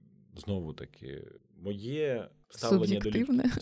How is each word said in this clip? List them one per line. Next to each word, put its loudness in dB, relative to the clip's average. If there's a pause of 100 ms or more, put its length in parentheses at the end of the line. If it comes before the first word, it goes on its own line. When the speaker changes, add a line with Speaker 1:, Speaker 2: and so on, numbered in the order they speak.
(380)
Speaker 1:
знову -4
таки, -12 (360)
моє -2 (220)
ставлення 4
до 0
літ-, 2
Speaker 2:
Суб'єктивне. 4 (100)